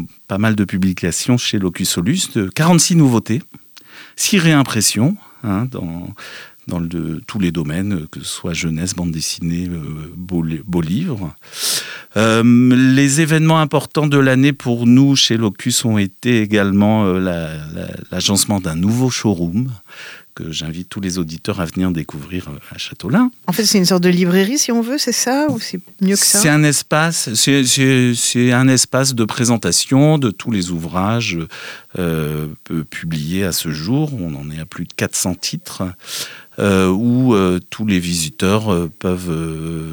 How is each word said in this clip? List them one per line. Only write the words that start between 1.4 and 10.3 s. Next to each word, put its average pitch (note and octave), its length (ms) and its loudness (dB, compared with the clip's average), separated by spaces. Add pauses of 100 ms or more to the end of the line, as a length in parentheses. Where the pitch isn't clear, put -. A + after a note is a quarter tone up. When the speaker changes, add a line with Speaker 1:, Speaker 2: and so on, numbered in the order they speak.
Speaker 1:
Locus F#2 320 -2
Solus, A#2 320 -2 (120)
de G2 140 -2
quarante-six E3+ 480 2
nouveautés, B2+ 460 4 (760)
six - 220 0
réimpressions, C#3+ 800 2 (240)
hein, G#2+ 280 -2
dans, F2+ 380 -10 (600)
dans F2 100 -4
le, E2 480 -6
tous - 120 -8
les F2 140 0
domaines, E2 580 -4
que C#2 100 -14
ce D2 60 -14
soit - 280 -6
jeunesse, E2 400 -4
bande F2 160 -4
dessinée, E2+ 580 -4
euh, D2+ 480 -10
beaux F2+ 260 -4